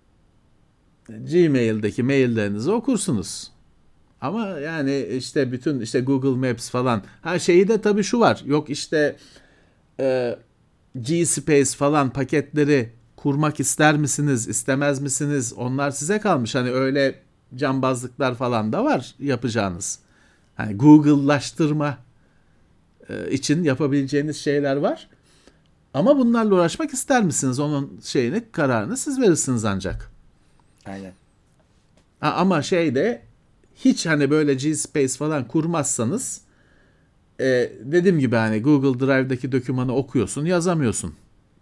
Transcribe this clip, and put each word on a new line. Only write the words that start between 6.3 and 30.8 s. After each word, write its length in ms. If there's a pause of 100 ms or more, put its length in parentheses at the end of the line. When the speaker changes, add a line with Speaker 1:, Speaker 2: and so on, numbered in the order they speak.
Speaker 1:
Maps 220
falan. 320 (200)
Ha 160
şeyi 300
de 120
tabii 220
şu 180
var. 260
Yok 240
işte, 460 (840)
e, 380 (600)
G 260
Space 500
falan 360
paketleri 800 (260)
kurmak 440
ister 360
misiniz, 520
istemez 520
misiniz? 560
Onlar 340
size 300
kalmış. 340
Hani 160
öyle 560 (280)
cambazlıklar 800
falan 380
da 120
var 340
yapacağınız. 800 (580)
Hani 200
Google'laştırma, 1200 (1120)
e, 220
için 340
yapabileceğiniz 720
şeyler 400
var. 320 (840)
Ama 240
bunlarla 360
uğraşmak 380
ister 320
misiniz? 360
Onun 440
şeyini, 480
kararını 440
siz 240
verirsiniz 440
ancak. 460 (760)